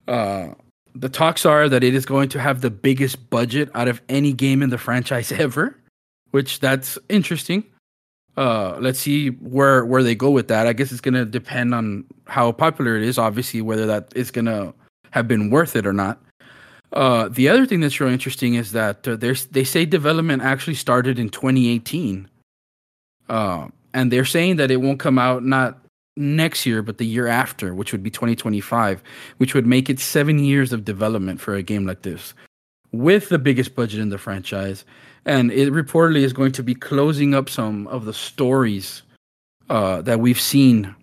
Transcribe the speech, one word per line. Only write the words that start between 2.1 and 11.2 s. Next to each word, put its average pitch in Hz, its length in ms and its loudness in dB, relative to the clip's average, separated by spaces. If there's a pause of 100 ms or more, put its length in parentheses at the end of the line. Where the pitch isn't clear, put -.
to 139 100 -6
have 131 220 -2
the 123 100 0
biggest 131 580 -2
budget 123 460 -2
out 120 140 0
of 117 180 -6
any 139 240 2
game 135 320 2
in 131 60 2
the 123 80 -2
franchise 123 540 -2
<laughs> 156 140 0
ever, 147 320 -4 (540)
which - 300 -2
that's 135 360 -2 (120)
interesting. 185 560 -2 (720)
Uh, 110 420 0
let's 127 200 -2
see 143 300 0
where, 127 540 2
where 127 200 4
they 117 100 4
go 127 160 2
with 131 180 2
that. 110 200 2
I 120 60 2
guess 131 180 -2
it's 123 100 -10
gonna 127 240 0